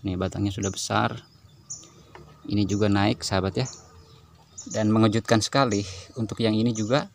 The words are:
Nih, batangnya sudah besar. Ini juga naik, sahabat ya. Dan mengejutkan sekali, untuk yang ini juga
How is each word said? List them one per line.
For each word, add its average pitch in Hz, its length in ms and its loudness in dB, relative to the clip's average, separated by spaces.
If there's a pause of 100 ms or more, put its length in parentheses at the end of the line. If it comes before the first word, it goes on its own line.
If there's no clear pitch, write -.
Nih, 95 80 -2
batangnya 95 400 -2
sudah 98 160 -2
besar. 110 480 -2 (1300)
Ini 101 240 2
juga 104 160 2
naik, 101 400 2
sahabat 95 320 0
ya. 131 80 -2 (1040)
Dan 110 240 2
mengejutkan 113 480 4
sekali, 117 400 0 (320)
untuk 113 240 -6
yang 110 160 2
ini 113 160 2
juga 113 440 -2